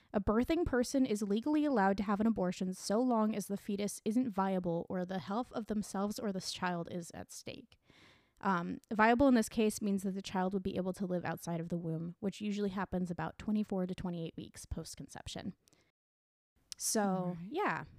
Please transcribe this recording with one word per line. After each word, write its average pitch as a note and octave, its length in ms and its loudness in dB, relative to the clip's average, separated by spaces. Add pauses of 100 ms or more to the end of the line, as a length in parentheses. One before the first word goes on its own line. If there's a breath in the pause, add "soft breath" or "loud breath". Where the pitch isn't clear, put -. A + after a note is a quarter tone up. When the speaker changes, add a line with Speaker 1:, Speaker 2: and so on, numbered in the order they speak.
(140 soft breath)
Speaker 1:
a G#3 80 2
birthing B3+ 440 2
person C4 400 2
is G#3 160 0
legally A#3 440 2
allowed G3 320 4
to G#3 60 0
have G3+ 180 2
an A3+ 60 4
abortion F#3 460 0
so G#3+ 280 0
long A3 340 2
as G3+ 120 -4
the G3+ 100 -4
fetus G3+ 480 0
isn't A3+ 280 2
viable F3+ 540 2
or F#3 160 -2
the F#3+ 160 -4
health A3+ 320 -4
of A3+ 160 -6
themselves G#3 520 -2
or G#3 120 -2
this F#3+ 220 -4
child F3 360 -2
is F3 240 -6
at - 200 -12
stake. - 440 -14 (640 soft breath)
Um, F3+ 400 0 (140)
viable A#3 340 6
in B3+ 80 8
this A3 140 4
case G#3+ 320 0
means G3 220 0
that F#3+ 120 -2
the F#3+ 60 -6
child F#3 320 -2
would F#3+ 100 -2
be F#3+ 140 -2
able F#3 160 0
to G3 120 -6
live F3+ 200 -2
outside E3+ 340 -4
of E3 80 -6
the F3 100 -2
womb, E3+ 440 -4
which G3 180 -4
usually G#3 300 -2
happens F#3 420 -2
about E3 260 -6
twenty-four G#3 500 0
to F#3 60 -4
twenty-eight F3 440 -6
weeks - 280 -12
post-conception. - 880 -10 (1200 soft breath)
So, F#3 580 0
Speaker 2:
Right. F3 160 -8
Speaker 1:
yeah. D4+ 320 -2 (160)